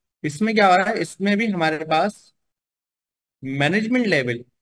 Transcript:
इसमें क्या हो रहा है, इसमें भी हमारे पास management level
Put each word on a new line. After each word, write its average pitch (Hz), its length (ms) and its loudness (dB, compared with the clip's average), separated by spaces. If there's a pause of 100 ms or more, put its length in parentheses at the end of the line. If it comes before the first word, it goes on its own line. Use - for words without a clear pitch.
(240)
इसमें 160 320 -4
क्या 202 120 4
हो 180 100 6
रहा 196 120 0
है, 202 120 -2
इसमें 202 360 -2
भी 226 100 -2
हमारे 160 380 -2
पास 160 480 -2 (1080)
management 202 640 0
level 123 360 0 (180)